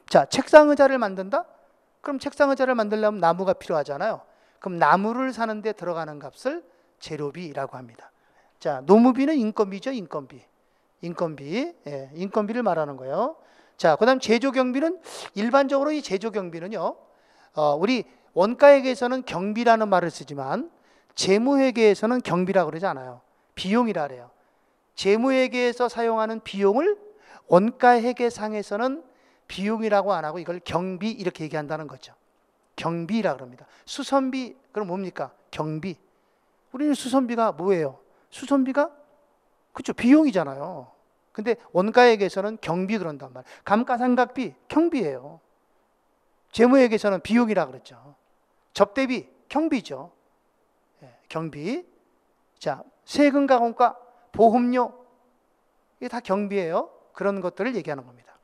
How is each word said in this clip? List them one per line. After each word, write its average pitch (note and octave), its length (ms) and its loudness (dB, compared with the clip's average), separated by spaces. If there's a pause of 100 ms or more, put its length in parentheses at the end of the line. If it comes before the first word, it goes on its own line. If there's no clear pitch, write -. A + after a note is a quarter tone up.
자, D3+ 160 6
책상 D4+ 460 6
의자를 C4+ 260 4
만든다? G3+ 480 -4 (560)
그럼 C#4+ 160 -6
책상 C#4+ 320 0
의자를 C4 240 2
만들려면 G#3+ 460 -2
나무가 F3 340 2
필요하잖아요. D#3+ 680 -4 (380)
그럼 F3+ 200 -6
나무를 G#3 520 4
사는데 G#3+ 420 -6
들어가는 E3 440 -8
값을 C4 480 -10 (340)
재료비라고 C#3+ 800 -10
합니다. A#2+ 340 -20 (460)
자, C#3+ 280 -6
노무비는 B3+ 520 4
인건비죠, G#3+ 540 -4
인건비. D3+ 520 -12 (580)
인건비, E3+ 720 -8 (140)
예, C3+ 280 -12
인건비를 G#3 480 -4
말하는 D#3 340 -2
거예요. E3 400 -6 (400)
자, D#3+ 180 2
그다음 B3+ 240 4
제조 A#3 320 0
경비는, C4+ 480 -2 (360)
일반적으로 C#4 560 0
이 D4+ 100 -4
제조 G3+ 300 -6
경비는요, F#3 640 -6 (580)
어, D3 220 2
우리 G#3 300 0 (280)
원가회계에서는 B3+ 880 4
경비라는 A3 640 0
말을 F3 220 0
쓰지만 D3 640 -8 (440)
재무회계에서는 A#3 1080 2
경비라고 F3+ 480 0
그러지 D#3+ 160 -6
않아요. C3 360 -8 (340)
비용이라 G3 520 -2
그래요. B2 240 -18 (640)
재무회계에서 B3 920 0
사용하는 A3+ 540 -4
비용을 G#3+ 560 0 (500)
원가회계상에서는 A#3 1600 0 (380)
비용이라고 G#3 640 -2
안 D#3+ 120 -4
하고 D#3 140 -8
이걸 E3+ 240 -8
경비 F3+ 460 -4
이렇게 F3 360 -6
얘기한다는 D3+ 420 -8
거죠. - 260 -20 (640)
경비라 E3+ 600 -4
그럽니다. B2+ 300 -20 (200)
수선비, C4 720 -4 (160)
그럼 G#3+ 160 -6
뭡니까? F3 420 -8 (200)
경비. D#3 460 -6 (760)
우리는 D4 200 -2
수선비가 A#3 600 0
뭐예요? D#3+ 460 -2 (300)
수선비가, C4+ 640 0 (800)
그쵸, - 220 -8
비용이잖아요. F3 960 2 (400)
근데 A3 240 -4 (160)
원가회계에서는 G#3+ 880 4
경비 F#3 380 -2
그런단 C#3+ 340 -10
말이에요. B2+ 320 -20
감가상각비, B3 920 0 (120)
경비예요. E3 720 -2 (1120)
재무회계에서는 A3+ 720 4
비용이라 G#3+ 460 2
그랬죠. B2+ 480 -20 (580)
접대비, A#3 560 0 (200)
경비죠. A3 640 -4 (920)
예, B2+ 140 -20 (120)
경비. E3 560 -8 (720)
자, C#3+ 240 -6 (220)
세금 C#4+ 420 2
가공과 A#3 500 2 (340)
보험료, A#3+ 640 4 (1080)
이게 B3 80 -10
다 A#3+ 120 -10
경비예요. G3 720 -4 (220)
그런 G3 280 -4
것들을 F#3+ 340 -6
얘기하는 C#3+ 300 -8
겁니다. A#2+ 380 -20